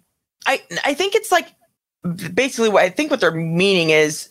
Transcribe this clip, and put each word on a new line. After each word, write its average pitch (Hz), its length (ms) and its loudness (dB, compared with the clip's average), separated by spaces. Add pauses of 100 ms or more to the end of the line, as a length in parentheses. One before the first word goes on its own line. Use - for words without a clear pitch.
(460)
I, 254 160 -2 (220)
I 285 100 0
think 392 220 -2
it's 415 160 -4
like, 339 160 2 (840)
basically 226 340 0
what 180 160 4
I 185 60 0
think 302 200 -4
what 262 100 0
they're 170 120 2
meaning 165 580 0
is 156 400 2